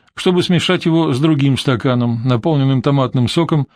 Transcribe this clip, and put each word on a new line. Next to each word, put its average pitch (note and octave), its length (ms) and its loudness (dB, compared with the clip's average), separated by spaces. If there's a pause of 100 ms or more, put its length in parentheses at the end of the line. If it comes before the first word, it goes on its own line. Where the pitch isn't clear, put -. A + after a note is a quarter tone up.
(160)
чтобы F3+ 280 0
смешать F3 420 0
его E3 260 2
с B2 80 -2
другим C#3 380 2
стаканом, B2 680 -2
наполненным C3+ 560 0
томатным C3+ 460 0
соком, D#3+ 480 0